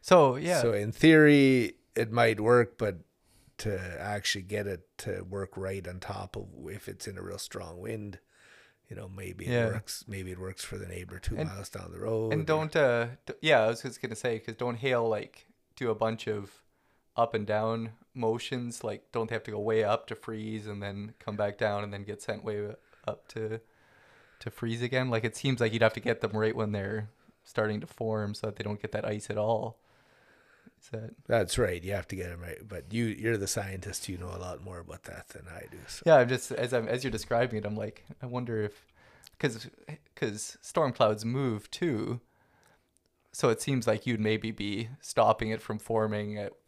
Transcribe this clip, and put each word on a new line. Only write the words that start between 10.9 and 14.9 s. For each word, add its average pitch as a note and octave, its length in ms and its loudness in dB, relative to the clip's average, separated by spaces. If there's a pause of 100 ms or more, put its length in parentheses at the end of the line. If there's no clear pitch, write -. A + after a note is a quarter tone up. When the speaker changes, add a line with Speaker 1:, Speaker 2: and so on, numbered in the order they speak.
Speaker 2:
two - 180 -4
Speaker 1:
And - 120 -4
Speaker 2:
miles G2 220 -12
down - 220 -12
the - 80 -12
road. A2 320 0
Speaker 1:
and - 100 0
Speaker 2:
or - 20 -2
Speaker 1:
don't, D#3 320 0
uh, A#2+ 320 4 (180)
d-, - 140 -10
yeah, D3 220 6
I A2 60 6
was A2+ 140 -2
just B2 200 -10
gonna A2+ 140 -6
say, A#2 220 -2
'cause A2 180 -10
don't A#2+ 200 -4
hail, A#2+ 320 2